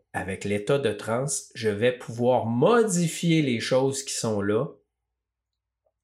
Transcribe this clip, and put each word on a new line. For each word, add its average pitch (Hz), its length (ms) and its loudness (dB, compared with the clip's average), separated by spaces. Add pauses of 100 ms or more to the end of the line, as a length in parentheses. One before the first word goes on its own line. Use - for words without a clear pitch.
(160)
avec 92 280 -6
l'état 101 340 0
de 107 140 0
transe, 120 640 -4
je 110 140 -2
vais 104 220 2
pouvoir 120 540 0
modifier 165 960 2
les 123 180 0
choses 131 440 0
qui - 100 -8
sont 107 280 -2
là 107 260 0 (1400)